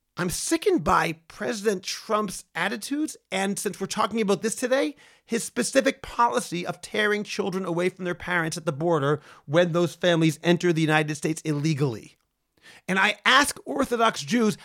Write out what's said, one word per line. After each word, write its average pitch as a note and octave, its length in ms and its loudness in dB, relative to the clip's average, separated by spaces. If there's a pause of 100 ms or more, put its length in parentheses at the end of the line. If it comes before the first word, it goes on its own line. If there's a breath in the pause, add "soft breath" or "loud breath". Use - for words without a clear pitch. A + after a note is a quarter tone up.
(180)
I'm F3 100 0
sickened E4 560 0
by E3 420 2
President G#3+ 560 -2
Trump's - 600 -4 (100)
attitudes, A3+ 640 -4 (160)
and G3 260 -2
since - 220 -6
we're G3 60 -4
talking G#3+ 340 -4
about G3 220 0
this G#3+ 120 -2
today, C#4 400 0 (300 soft breath)
his - 180 -4
specific - 600 0
policy A#3 640 -2
of - 160 -8
tearing G#3 420 0
children F#3+ 400 -4
away F3 240 0
from F#3 160 -8
their F3 100 -2
parents E3+ 440 -4
at D#3+ 80 -6
the E3+ 40 -2
border D3 520 2 (240 loud breath)
when E3+ 260 4
those E3+ 220 2
families E3 480 2
enter F3 320 4
the D#3+ 80 2
United D#3 320 2
States D#3 280 -4
illegally. D3 760 -2 (720 soft breath)
And F#3+ 100 0
I G#3 260 2
ask C4 400 4
Orthodox A#3+ 580 0
Jews, G#3+ 420 2